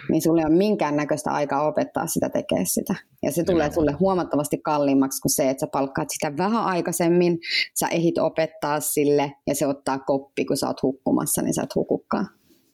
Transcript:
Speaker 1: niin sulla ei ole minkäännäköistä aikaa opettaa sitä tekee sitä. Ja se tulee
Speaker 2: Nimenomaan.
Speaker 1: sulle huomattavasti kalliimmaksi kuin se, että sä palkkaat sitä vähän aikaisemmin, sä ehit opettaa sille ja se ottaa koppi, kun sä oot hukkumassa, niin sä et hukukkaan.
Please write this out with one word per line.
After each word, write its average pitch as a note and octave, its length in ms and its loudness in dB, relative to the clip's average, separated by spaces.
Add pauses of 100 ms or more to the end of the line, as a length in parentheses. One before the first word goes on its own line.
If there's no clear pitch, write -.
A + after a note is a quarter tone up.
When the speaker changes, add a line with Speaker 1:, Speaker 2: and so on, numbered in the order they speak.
(100)
Speaker 1:
niin D#3+ 120 2
sulla E3 180 4
ei D#3+ 60 2
ole D#3 100 4
minkäännäköistä D3 720 2
aikaa D3 380 0
opettaa D3+ 380 -2
sitä - 220 -2
tekee - 360 -2
sitä. - 300 -4 (280)
Ja C#3+ 100 -2
se E3 120 -2
tulee F#3+ 100 0
Speaker 2:
Nimenomaan. D3+ 200 0
Speaker 1:
sulle D3 180 2
huomattavasti D3+ 680 0
kalliimmaksi C#3 600 2
kuin - 140 0
se, C#3 160 2
että C3+ 100 -4
sä D3+ 60 -2
palkkaat C#3 440 -4
sitä D3+ 260 -4
vähän G#3 280 0
aikaisemmin, F3 720 2 (420)
sä - 80 0
ehit E3 300 2
opettaa D#3 600 -2
sille C#3+ 520 2 (140)
ja C#3+ 80 0
se C#3+ 120 0
ottaa C#3 320 -2
koppi, C3+ 460 -2
kun C#3 120 -2
sä C3+ 100 -4
oot B2+ 160 -6
hukkumassa, - 600 0
niin - 120 0
sä D#3 80 -2
et - 120 -8
hukukkaan. - 540 -2 (460)